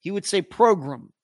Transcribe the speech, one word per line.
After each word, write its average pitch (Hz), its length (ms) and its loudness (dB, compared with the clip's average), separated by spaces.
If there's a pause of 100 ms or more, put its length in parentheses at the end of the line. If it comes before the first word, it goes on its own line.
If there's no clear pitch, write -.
He - 100 -12
would 196 160 -6
say 196 160 -2
progrum. 165 720 0 (120)